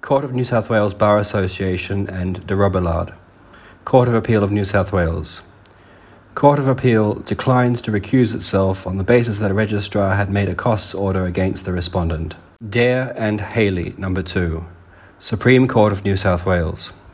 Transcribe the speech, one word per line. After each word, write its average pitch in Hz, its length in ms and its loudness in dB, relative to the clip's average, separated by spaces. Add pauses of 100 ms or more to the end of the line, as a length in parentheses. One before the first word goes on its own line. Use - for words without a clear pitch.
Court 139 240 0
of 127 80 -8
New 127 100 0
South 113 260 0
Wales 104 240 2
Bar 104 260 4
Association 95 880 -2
and 92 360 -6
de 101 80 -2
Robillard. 90 640 0 (680)
Court 123 240 4
of 120 60 0
Appeal 113 300 2
of 98 80 0
New 104 120 0
South 95 300 -2
Wales. 85 480 -2 (960)
Court 143 240 4
of 135 80 0
Appeal 113 480 2
declines 123 680 0
to 113 100 -4
recuse 107 440 2
itself 95 500 -2
on 92 120 -4
the 98 60 -2
basis 117 360 2
that 104 100 0
a 95 60 0
registrar 101 580 0
had 98 160 0
made 98 180 0
a 90 60 -2
costs - 400 -2
order 95 320 -2
against 92 400 -2
the 95 60 -4
respondent. 85 640 -4 (340)
Dare 123 480 0
and 107 240 -2
Haley, 95 560 -2
number 92 240 -4
two. 85 460 -4 (500)
Supreme 127 500 4
Court 107 240 4
of 95 140 -4
New 98 100 0
South 92 300 0
Wales. 85 480 -2 (200)